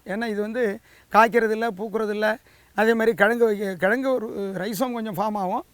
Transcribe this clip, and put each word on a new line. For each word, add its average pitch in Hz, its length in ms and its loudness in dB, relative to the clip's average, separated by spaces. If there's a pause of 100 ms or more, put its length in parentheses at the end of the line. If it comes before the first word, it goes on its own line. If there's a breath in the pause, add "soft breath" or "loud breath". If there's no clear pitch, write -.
ஏன்னா 220 200 -6
இது 208 140 -4
வந்து 220 380 -2 (340 soft breath)
காய்க்கிறதில்ல, 226 560 4 (100)
பூக்கிறதில்ல. 214 580 -2 (400 soft breath)
அதே 220 180 4
மாதிரி 226 220 2
கிழங்கு 226 280 4
வைக்க, 202 300 0
கிழங்கு 247 400 0
ஒரு 202 420 -6
ரைசோம் 220 360 -4
கொஞ்சம் 220 220 -6
ஃபார்ம் 214 220 -2
ஆகும். 202 380 -4